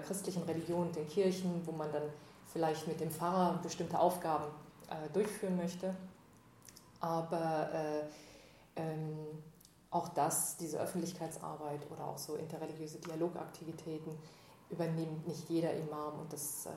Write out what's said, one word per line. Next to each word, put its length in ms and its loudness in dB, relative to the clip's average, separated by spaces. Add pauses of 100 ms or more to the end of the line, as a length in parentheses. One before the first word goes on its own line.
christlichen 360 0
Religion 440 2
und 80 -2
den 120 -2
Kirchen, 580 4
wo 80 -2
man 180 -2
dann 120 2 (420)
vielleicht 420 2
mit 140 0
dem 100 0
Pfarrer 500 4
bestimmte 380 0
Aufgaben, 460 4 (440)
äh, 240 -4
durchführen 440 2
möchte. 360 0 (1040)
Aber, 760 2
äh, 1080 -4
ähm, 360 -2 (760)
auch 180 2
das, 480 2
diese 220 -2
Öffentlichkeitsarbeit 1000 -2 (120)
oder 160 -6
auch 100 -4
so 180 -4
interreligiöse 640 -4
Dialogaktivitäten 1120 -4 (580)
übernimmt 580 0
nicht 220 -4
jeder 240 4
Imam 460 -2
und 120 -8
das, 360 -6
äh, 100 -6